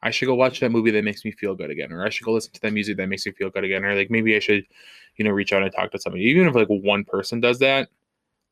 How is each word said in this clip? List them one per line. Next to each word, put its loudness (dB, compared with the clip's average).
I -2
should -2
go 2
watch 2
that 0
movie 4
that 2
makes -6
me -6
feel -6
good -10
again," -8
or, -6
"I 0
should -8
go 0
listen -4
to -20
that -2
music -2
that -4
makes -6
me -6
feel -6
good -4
again," -2
or, 0
like, 0
"Maybe 4
I 4
should, 2
you -2
know, 2
reach 0
out 4
and -2
talk -4
to -8
somebody." -4
Even 4
if, 2
like, 4
one 2
person -4
does 2
that, 2